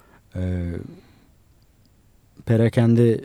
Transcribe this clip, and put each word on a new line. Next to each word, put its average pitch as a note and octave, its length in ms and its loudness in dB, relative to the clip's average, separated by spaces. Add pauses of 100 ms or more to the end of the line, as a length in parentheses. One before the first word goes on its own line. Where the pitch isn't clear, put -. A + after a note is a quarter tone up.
(360)
Ee, F2+ 360 -6 (1700)
perakende A#2 800 2